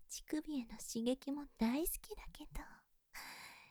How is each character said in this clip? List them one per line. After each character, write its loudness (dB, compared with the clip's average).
乳 -6
首 2
へ 0
の -10
刺 -2
激 2
も -2
大 6
好 2
き -6
だ -10
け -12
ど、 -6